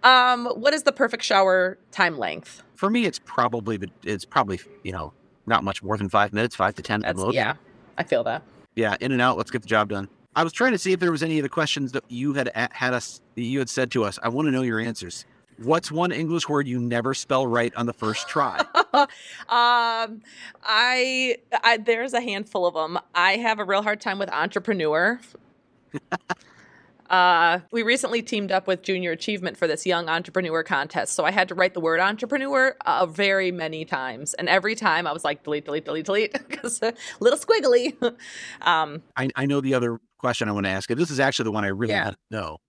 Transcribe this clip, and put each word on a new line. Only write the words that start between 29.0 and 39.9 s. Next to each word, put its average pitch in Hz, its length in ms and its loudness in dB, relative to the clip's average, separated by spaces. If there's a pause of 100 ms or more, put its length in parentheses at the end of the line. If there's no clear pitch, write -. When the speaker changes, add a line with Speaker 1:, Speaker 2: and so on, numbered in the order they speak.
Speaker 1:
Achievement 180 460 -4
for 175 100 0
this 156 180 -2
young 170 240 0
entrepreneur 165 540 -2
contest. 143 520 -2
So 160 100 0
I 170 80 4
had 190 160 2
to 170 80 -8
write 185 180 2
the 180 60 -4
word 165 180 2
entrepreneur, 262 800 0 (100)
uh, 175 200 2
very 190 440 2
many 160 340 -6
times. 131 500 -6
And 175 140 -4
every 196 280 2
time 175 320 0
I 143 40 -2
was 165 120 -8
like, 147 180 -2
"Delete, 147 220 -4
delete, 156 200 -6
delete, 151 200 -6
delete," 208 440 -2
<laughs> - 20 -14
'cause - 320 -8
a 233 120 -2 (240)
little 247 200 4
squiggly. 262 600 2
<laughs> 233 160 -2 (460)
Um, 160 400 0 (140)
Speaker 2:
I, 131 180 -2
I 131 120 -2
know 139 140 2
the 131 140 0
other 120 240 0 (200)